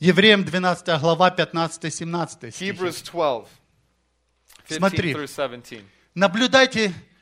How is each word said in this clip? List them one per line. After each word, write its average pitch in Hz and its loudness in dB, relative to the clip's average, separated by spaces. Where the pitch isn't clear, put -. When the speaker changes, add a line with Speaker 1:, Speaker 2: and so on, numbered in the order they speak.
Speaker 1:
Евреям 196 6
двенадцатая 180 -2
глава, 165 4
пятнадцатый, 165 -4
семнадцатый 165 -8
стихи. 185 -8
Speaker 2:
Hebrews 175 -8
twelve, 139 -4
fifteen 156 -8
Speaker 1:
Смотри. 185 2
Speaker 2:
through 143 -6
seventeen. 120 -10
Speaker 1:
«Наблюдайте, 220 2